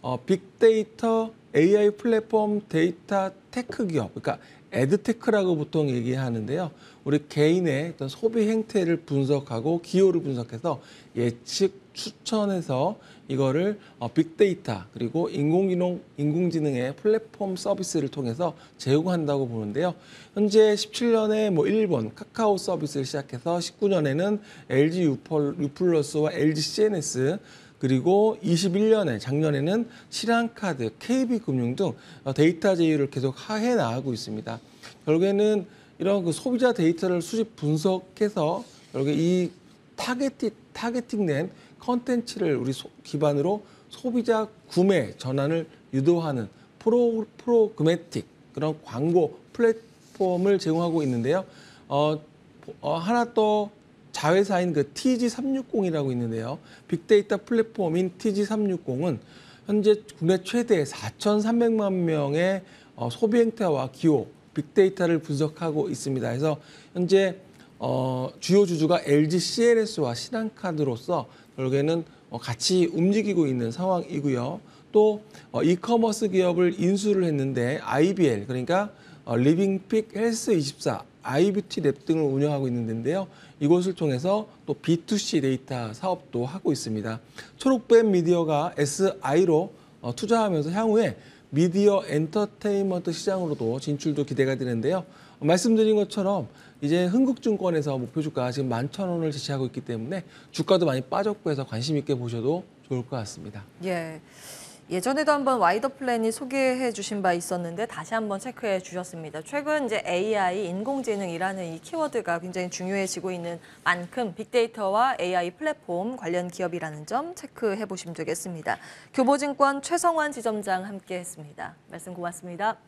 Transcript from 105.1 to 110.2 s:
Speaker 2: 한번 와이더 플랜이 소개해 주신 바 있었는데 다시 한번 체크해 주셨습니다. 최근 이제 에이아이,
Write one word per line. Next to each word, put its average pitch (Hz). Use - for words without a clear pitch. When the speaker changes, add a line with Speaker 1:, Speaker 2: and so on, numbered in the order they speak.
Speaker 2:
한번 262
와이더 208
플랜이 240
소개해 254
주신 202
바 185
있었는데 175
다시 160
한번 214
체크해 214
주셨습니다. 170
최근 285
이제 214
에이아이, 190